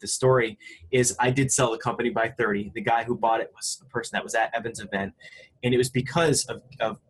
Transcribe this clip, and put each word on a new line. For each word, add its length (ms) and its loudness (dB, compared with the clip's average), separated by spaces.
the 60 -14
story, 520 2
is 300 2
I 100 2
did 220 2
sell 180 2
the 60 -2
company 320 -2
by 220 0
thirty. 440 -2
The 60 -8
guy 240 2
who 100 -2
bought 280 2
it 120 -12
was 280 -10
a 80 -20
person 240 -6
that 100 -2
was 100 -6
at 200 0
Evan's 260 -6
event, 320 -4
and 120 2
it 20 4
was 140 2
because 560 2
of, 160 -10
of 160 -2